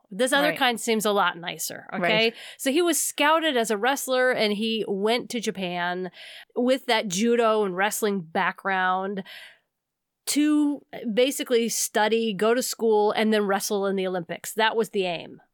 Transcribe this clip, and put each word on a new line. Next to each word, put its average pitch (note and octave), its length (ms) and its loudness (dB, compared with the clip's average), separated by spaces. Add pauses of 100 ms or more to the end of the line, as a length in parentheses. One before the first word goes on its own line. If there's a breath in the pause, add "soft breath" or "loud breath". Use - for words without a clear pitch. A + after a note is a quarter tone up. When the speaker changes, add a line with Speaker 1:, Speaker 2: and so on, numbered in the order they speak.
(100)
Speaker 1:
This B3 220 0
other C#4+ 160 4
Speaker 2:
Right. D4 100 -2
Speaker 1:
kind B3 220 0
seems A3 240 0
a G#3+ 80 2
lot F3 260 0
nicer, E3 540 -10
Speaker 2:
Right. F#3 100 -4
Speaker 1:
okay? A3 300 2 (260 loud breath)
So C4+ 140 0
he D#4+ 100 2
was E4+ 180 2
scouted D#4 560 2
as A#3 140 0
a A3 80 2
wrestler, B3+ 540 0
and G#3 220 0
he A3+ 340 -2
went G#3 420 0
to A#3+ 100 -4
Japan F3+ 720 -4 (460 loud breath)
with B3+ 300 2
that A3+ 200 2
judo A3 580 2
and F#3 120 -2
wrestling G3+ 460 0
background F#3 1000 -2 (1040 loud breath)
to D4 560 0 (320)
basically B3 560 2
study, A3+ 640 0
go G#3+ 220 2
to B3+ 80 2
school, G#3+ 480 2
and A3 240 2
then G#3 100 2
wrestle G3 420 0
in G3 100 0
the F#3 100 -2
Olympics. F3+ 480 -6
That A3 220 2
was A3+ 140 0
the G3 140 -2
aim, E3 360 -8 (140)